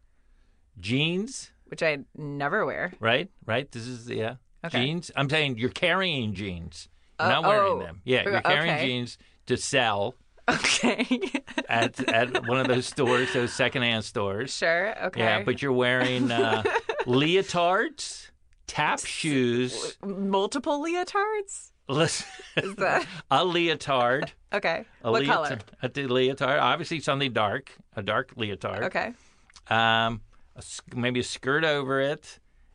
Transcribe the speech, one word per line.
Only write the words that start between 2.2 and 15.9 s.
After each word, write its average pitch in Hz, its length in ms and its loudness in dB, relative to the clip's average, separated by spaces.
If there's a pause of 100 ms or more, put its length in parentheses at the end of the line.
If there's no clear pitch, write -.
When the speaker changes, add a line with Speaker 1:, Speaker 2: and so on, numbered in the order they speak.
Speaker 2:
wear. 139 360 -4
Speaker 1:
Right, 123 300 0 (160)
right. 120 260 -2
This 117 160 -10
is, 120 200 -12
yeah. 113 280 -4 (280)
Speaker 2:
Okay. 160 200 -2
Speaker 1:
Jeans. 160 320 -4
I'm 139 120 0
saying 143 300 0
you're 120 120 0
carrying 165 640 0
jeans. 87 540 -8 (300)
You're 170 100 2
Speaker 2:
Uh, - 120 4
Speaker 1:
not - 40 -2
wearing 196 280 4
Speaker 2:
oh. 160 80 0
Speaker 1:
them. - 240 -12
Yeah, 127 180 2
you're 202 160 0
Speaker 2:
Okay. - 160 2
Speaker 1:
carrying 156 320 0
jeans 123 320 -4 (280)
to 127 100 2
sell 113 580 2 (340)
Speaker 2:
Okay. - 580 2 (420)
<laughs> - 200 -6
Speaker 1:
at, 123 300 2 (100)
at 117 380 2
one 123 140 2
of 131 80 0
those 123 180 2
stores, 123 460 2
those 120 200 0
secondhand 120 520 0
stores. 104 520 -2
Speaker 2:
Sure, 180 500 0
okay. 185 140 -4
Speaker 1:
Yeah, 107 220 2
but 117 200 -2
you're 139 100 0
wearing, 127 580 2